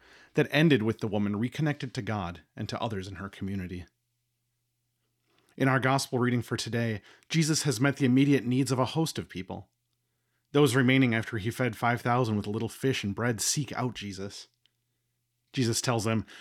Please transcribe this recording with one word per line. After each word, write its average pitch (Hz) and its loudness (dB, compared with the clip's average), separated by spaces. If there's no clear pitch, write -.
that 147 2
ended 143 6
with 110 0
the 113 -4
woman 104 -2
reconnected 139 -4
to 120 -6
God 95 -6
and 113 -8
to 110 -6
others 101 -6
in 101 -12
her 92 -10
community. 92 -8
In 131 2
our 131 4
gospel 131 0
reading 120 2
for - -6
today, 113 -2
Jesus 156 2
has 120 0
met 139 2
the 139 0
immediate 131 4
needs 127 0
of 127 0
a 127 2
host 156 -4
of 85 -8
people. 92 -12
Those 143 6
remaining 131 6
after 113 -2
he 107 -4
fed 117 -2
five 120 0
thousand 120 2
with 104 -2
a 104 -6
little 113 -4
fish - -2
and 101 -4
bread 113 -2
seek - -2
out 120 -4
Jesus. 98 -12
Jesus 117 0
tells 117 0
them, 113 0